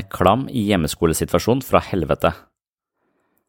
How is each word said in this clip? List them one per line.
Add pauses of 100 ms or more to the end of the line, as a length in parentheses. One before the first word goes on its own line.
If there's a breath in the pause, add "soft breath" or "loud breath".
(120)
klam
hjemmeskolesituasjon
fra
helvete? (1160)